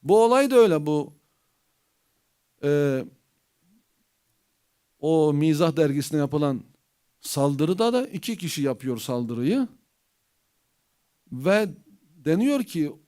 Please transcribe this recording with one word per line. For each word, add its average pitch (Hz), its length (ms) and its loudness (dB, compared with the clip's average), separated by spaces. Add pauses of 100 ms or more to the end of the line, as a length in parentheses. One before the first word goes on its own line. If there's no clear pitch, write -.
Bu 208 220 4
olay 254 260 2
da 262 60 4
öyle, 170 300 6
bu, 151 260 -2 (1500)
e, 143 400 0 (2000)
o 151 320 2
Mizah 156 440 2
dergisine 147 420 0
yapılan 143 440 -2 (580)
saldırıda 156 720 -2
da 247 140 -2
iki 220 300 -8
kişi 160 260 -8
yapıyor 127 360 -4
saldırıyı. 123 720 -4 (1600)
Ve 185 360 0 (560)
deniyor 233 400 0
ki 151 280 -4 (160)